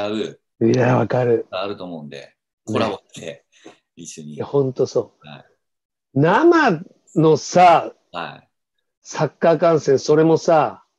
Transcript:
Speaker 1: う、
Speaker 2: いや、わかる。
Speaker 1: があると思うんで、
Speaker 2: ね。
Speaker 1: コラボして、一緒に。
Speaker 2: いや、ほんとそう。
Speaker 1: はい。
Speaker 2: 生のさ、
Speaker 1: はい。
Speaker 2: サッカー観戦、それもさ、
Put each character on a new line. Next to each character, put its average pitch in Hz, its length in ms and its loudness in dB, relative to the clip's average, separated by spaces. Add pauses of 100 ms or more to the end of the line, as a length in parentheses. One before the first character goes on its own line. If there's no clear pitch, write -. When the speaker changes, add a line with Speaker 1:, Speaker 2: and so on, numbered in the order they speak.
(120)
Speaker 1:
う、 98 280 -8 (220)
Speaker 2:
い 117 140 2
や、 127 200 2
わ 117 120 -2
か 127 160 -2
る。 117 260 0
Speaker 1:
が 95 120 -8
あ 98 40 -8
る 101 100 -10
と 92 80 -16
思 85 180 -14
う - 20 -18
ん 73 40 -16
で、 69 100 -18
Speaker 2:
ね。 - 180 -20 (300)
Speaker 1:
コ 110 120 -4
ラ 113 100 -2
ボ 98 120 -8 (120)
し - 80 -18
て、 - 240 -16 (520)
一 85 100 -20 (140)
緒 76 40 -16
に。 76 100 -16
Speaker 2:
い - 20 -18
や、 85 100 -10
ほ 143 160 0
ん 131 100 -4
と 131 140 -2
そ - 280 -6 (100)
う。 76 40 -20
Speaker 1:
は 71 120 -20
い。 - 40 -20 (720)
Speaker 2:
生 220 680 2 (340)
の 156 200 4
さ、 170 560 4 (200)
Speaker 1:
は 76 300 -14
い。 - 60 -20 (540)
Speaker 2:
サ - 240 -6
ッ 131 120 -4
カ 170 140 4
ー 156 60 2
観 165 220 2
戦、 135 180 2
そ 147 180 0
れ 160 80 4
も 160 120 4
さ、 151 480 0 (140)